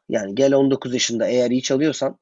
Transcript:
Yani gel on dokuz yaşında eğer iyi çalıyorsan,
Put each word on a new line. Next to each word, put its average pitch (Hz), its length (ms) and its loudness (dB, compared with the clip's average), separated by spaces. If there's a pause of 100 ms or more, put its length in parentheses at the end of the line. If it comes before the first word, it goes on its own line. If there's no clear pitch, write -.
Yani 101 260 -4
gel 139 200 4
on 139 160 4
dokuz 131 240 -2
yaşında 117 320 -2
eğer 123 240 2
iyi 127 120 0
çalıyorsan, 143 600 -2